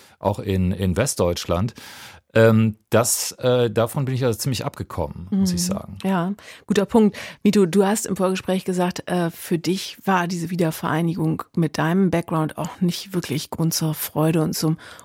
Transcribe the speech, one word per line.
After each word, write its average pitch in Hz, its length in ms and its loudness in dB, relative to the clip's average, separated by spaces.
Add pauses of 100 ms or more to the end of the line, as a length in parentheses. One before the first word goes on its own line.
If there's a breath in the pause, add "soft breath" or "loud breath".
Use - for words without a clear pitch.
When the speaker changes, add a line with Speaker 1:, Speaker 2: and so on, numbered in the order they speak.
(180 loud breath)
Speaker 1:
auch 101 220 -2
in, 92 320 0
in 92 240 0
Westdeutschland. 92 760 0 (600 loud breath)
Ähm, 113 420 6 (140)
das, - 480 2
äh, 123 320 2
davon 117 340 0
bin 131 100 -2
ich 123 80 -2
also 117 160 0
ziemlich 131 280 -2
abgekommen, - 640 -8
muss 190 200 2
ich 175 120 -2
Speaker 2:
Mhm. - 20 0
Speaker 1:
sagen. - 400 -6
Speaker 2:
Ja, 190 300 0 (320 loud breath)
guter 202 180 2
Punkt. 214 320 4 (260 loud breath)
Mito, 208 220 4
du 190 220 2
hast 214 180 -2
im 185 120 -4
Vorgespräch 185 500 -2
gesagt, 180 420 -2
äh, 175 220 0
für - 280 -4
dich 185 460 -4
war 180 240 2
diese 170 220 -4
Wiedervereinigung 165 920 0 (140)
mit 160 220 0
deinem 175 320 2
Background 160 480 -2
auch - 240 -6
nicht 185 320 -4
wirklich 160 340 -4
Grund 165 240 -2
zur 156 220 -2
Freude 160 480 0
und 156 120 -2
zum 160 220 0 (280 loud breath)